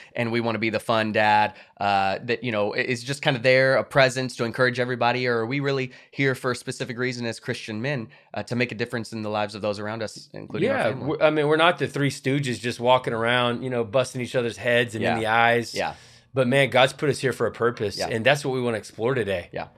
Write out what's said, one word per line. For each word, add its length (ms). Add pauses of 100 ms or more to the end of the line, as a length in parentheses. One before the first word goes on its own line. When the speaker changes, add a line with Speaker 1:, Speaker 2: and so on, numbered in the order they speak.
(180)
Speaker 1:
and 160
we 80
wanna 180
be 100
the 120
fun 320
dad, 400 (260)
uh, 460
that, 180
you 80
know, 240
i-, 40
is 240
just 180
kind 160
of 40
there, 360
a 80
presence 500
to 80
encourage 380
everybody? 460
Or 120
are 80
we 140
really 320 (180)
here 240
for 160
a 40
specific 420
reason 280
as 140
Christian 420
men, 280 (240)
uh, 100
to 140
make 160
a 20
difference 380
in 80
the 80
lives 260
of 60
those 180
around 240
us, 300
including 360
our 80
Speaker 2:
Yeah, 120
Speaker 1:
family? 180
Speaker 2:
we're, 180
I 40
mean, 180
we're 100
not 220
the 80
Three 240
Stooges 480
just 220
walking 320
around, 500
you 60
know, 160
busting 360
each 140
other's 220
heads 360
and 120
in 80
Speaker 1:
Yeah. 60
Speaker 2:
the 80
eyes. 460
Speaker 1:
Yeah. 200 (400)
Speaker 2:
But 140
man, 220
God's 240
put 160
us 100
here 140
for 140
a 40
purpose, 460
Speaker 1:
Yeah. 100
Speaker 2:
and 160
that's 220
what 80
we 80
wanna 160
explore 380
today. 360
Speaker 1:
Yeah. 160 (100)